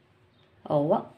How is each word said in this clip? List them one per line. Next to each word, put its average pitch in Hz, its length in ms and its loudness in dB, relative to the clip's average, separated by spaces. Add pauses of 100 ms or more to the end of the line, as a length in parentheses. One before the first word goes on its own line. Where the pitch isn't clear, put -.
(680)
هو 156 360 0 (160)